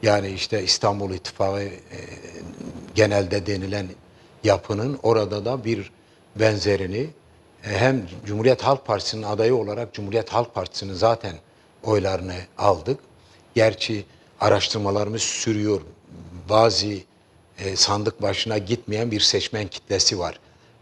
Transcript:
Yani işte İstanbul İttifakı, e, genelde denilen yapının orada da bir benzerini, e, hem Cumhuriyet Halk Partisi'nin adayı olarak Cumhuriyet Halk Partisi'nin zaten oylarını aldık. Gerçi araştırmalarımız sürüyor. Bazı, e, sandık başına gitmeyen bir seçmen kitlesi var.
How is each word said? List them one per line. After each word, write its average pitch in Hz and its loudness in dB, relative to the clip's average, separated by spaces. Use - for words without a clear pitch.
Yani 104 4
işte 98 -4
İstanbul 101 0
İttifakı, 98 -4
e, 98 -8
genelde 101 2
denilen 95 -4
yapının 107 2
orada 104 2
da 120 -4
bir 104 -4
benzerini, 101 2
e, 107 -10
hem 110 2
Cumhuriyet 110 2
Halk 131 2
Partisi'nin 107 -2
adayı 110 2
olarak 107 -4
Cumhuriyet 107 -2
Halk 117 0
Partisi'nin 98 -8
zaten 104 2
oylarını 95 0
aldık. 101 2
Gerçi 110 2
araştırmalarımız 104 0
sürüyor. 104 0
Bazı, 107 4
e, 95 -4
sandık 104 2
başına 104 -2
gitmeyen 110 -2
bir 104 -2
seçmen 104 0
kitlesi - -2
var. 85 -6